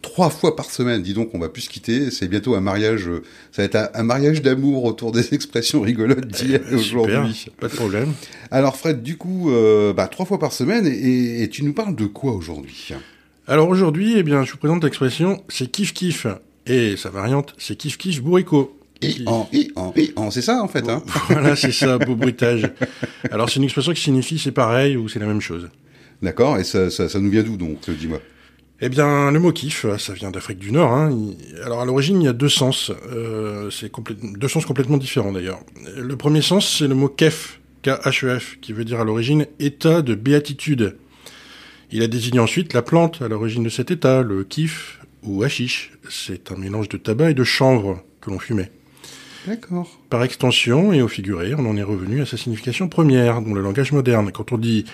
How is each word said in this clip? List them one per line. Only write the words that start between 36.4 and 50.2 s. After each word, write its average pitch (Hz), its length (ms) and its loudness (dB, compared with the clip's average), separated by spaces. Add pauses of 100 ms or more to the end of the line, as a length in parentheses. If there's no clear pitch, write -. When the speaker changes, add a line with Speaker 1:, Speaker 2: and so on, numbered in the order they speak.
Speaker 2:
sens, - 380 2
c'est 147 100 2
le 135 60 2
mot 139 140 4
kef, - 520 0 (220)
K - 60 0
H 135 360 0
E 127 140 0
F, - 240 -12
qui 113 100 -12
veut 113 140 -6
dire 117 140 -4
à 113 40 0
l'origine 120 420 2 (140)
état 160 400 2
de 123 140 0
béatitude. 135 840 0 (960)
Il 110 100 0
a 117 40 2
désigné 120 340 0
ensuite 160 320 0
la 123 80 4
plante 165 400 2
à 120 80 -4
l'origine 110 340 -2
de 113 60 -2
cet 117 220 -4
état, 131 320 4
le 98 220 -2
kif - 560 -6 (220)
ou 101 200 -2
hashish. 123 500 -4 (160)
C'est - 420 -12
un 92 60 -10
mélange 98 320 -6
de - 80 -8
tabac 135 360 2
et - 20 2
de 127 100 2
chanvre 110 580 2 (200)
que 104 80 -12
l'on 95 80 -6
fumait. 98 340 -4 (760)
Speaker 1:
D'accord. 180 600 -8
Speaker 2:
Par 120 160 0